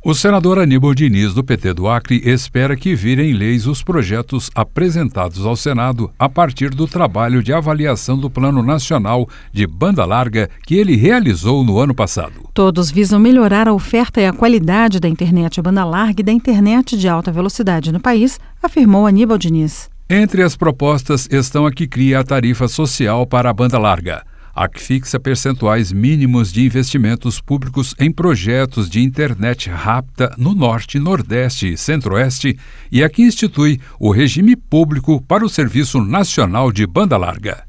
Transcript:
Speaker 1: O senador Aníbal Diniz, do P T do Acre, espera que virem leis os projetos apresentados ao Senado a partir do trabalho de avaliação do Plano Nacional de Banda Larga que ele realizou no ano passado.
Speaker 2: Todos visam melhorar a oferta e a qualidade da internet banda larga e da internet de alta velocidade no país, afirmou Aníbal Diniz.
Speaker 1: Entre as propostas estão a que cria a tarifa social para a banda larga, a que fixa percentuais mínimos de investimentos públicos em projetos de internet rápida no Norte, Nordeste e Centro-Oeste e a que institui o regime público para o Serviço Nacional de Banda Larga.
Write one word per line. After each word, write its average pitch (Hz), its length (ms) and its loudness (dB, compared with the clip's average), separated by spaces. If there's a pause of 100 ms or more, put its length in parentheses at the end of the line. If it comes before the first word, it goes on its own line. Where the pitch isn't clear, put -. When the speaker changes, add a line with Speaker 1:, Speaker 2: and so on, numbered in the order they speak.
Speaker 1:
O 156 120 0
senador 190 440 2
Aníbal 139 360 4
Diniz, 104 400 2
do 131 100 0
P 131 140 0
T 92 160 -2
do 92 120 -4
Acre, 120 380 0
espera 127 500 0
que 175 200 -2
virem 127 400 0
leis 110 320 0
os 143 160 -4
projetos 120 720 -4
apresentados 110 920 -2
ao 117 100 -2
Senado 120 640 -2
a 131 80 0
partir 139 440 0
do 147 180 -4
trabalho 120 540 0
de 104 100 -2
avaliação 151 640 -2
do 135 140 -4
Plano 131 320 0
Nacional 123 680 -2 (240)
de 101 140 0
Banda 113 400 0
Larga 110 420 0 (180)
que 156 80 0
ele 190 220 4
realizou 131 680 2
no 107 160 2
ano 135 160 2
passado. 92 380 -4 (220)
Speaker 2:
Todos 180 360 2
visam 202 300 2
melhorar 220 480 4
a 214 60 2
oferta 233 480 0
e 190 40 2
a 185 60 0
qualidade 214 680 2
da 170 100 -2
internet 170 520 0
banda 185 240 0
larga 196 380 -2
e - 20 -2
da 214 80 2
internet 233 640 2
de 185 100 0
alta 170 240 0
velocidade 175 640 -2
no 175 80 -2
país, 247 400 0 (220)
afirmou 214 440 4
Aníbal 214 300 4
Diniz. 160 540 -2 (180)
Speaker 1:
Entre 196 340 2
as 175 140 2
propostas 143 720 0
estão 139 360 0
a 147 40 2
que 147 160 -4
cria 135 340 0
a 127 40 -2
tarifa 123 440 0
social 123 580 -2
para 123 240 0
a - 20 -2
banda 120 260 0
larga, 87 440 0 (300)
a - 160 -2
que - 120 -12
fixa 131 380 -4
percentuais 120 760 -2
mínimos 123 600 2
de 120 140 2
investimentos 120 760 -2
públicos 135 580 -4
em 147 120 2
projetos 127 800 -2
de 104 100 -2
internet 123 720 -2
rápida 117 640 -4
no 143 180 0
Norte, 120 440 -2
Nordeste 127 760 -2
e 80 60 -6
Centro-Oeste 131 800 -2 (320)
e 123 120 2
a 156 60 2
que 233 140 2
institui 151 580 2 (180)
o 104 120 2
regime 151 460 4
público 151 680 0
para 214 220 0
o 208 40 -2
Serviço 131 540 0
Nacional 120 720 0
de 104 120 0
Banda 160 320 0
Larga. 92 520 -6